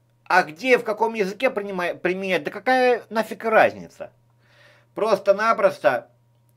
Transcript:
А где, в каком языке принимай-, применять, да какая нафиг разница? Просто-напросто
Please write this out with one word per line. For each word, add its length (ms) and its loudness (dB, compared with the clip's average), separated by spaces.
А 200 2
где, 340 0
в 80 -2
каком 300 -4
языке 340 -2
принимай-, 460 -6
применять, 500 -4
да 60 -8
какая 580 0
нафиг 340 -6
разница? 720 0
Просто-напросто 1120 2